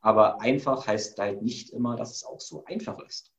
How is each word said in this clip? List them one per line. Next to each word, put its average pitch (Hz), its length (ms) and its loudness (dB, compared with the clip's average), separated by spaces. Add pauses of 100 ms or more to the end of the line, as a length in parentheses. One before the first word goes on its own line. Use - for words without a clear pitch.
aber 107 400 6
einfach 135 460 0
heißt 107 320 -2
halt 101 240 -4
nicht - 280 -6
immer, 120 260 -2
dass - 160 -8
es - 120 -12
auch - 160 -16
so - 260 -16
einfach - 340 -8
ist. - 380 -16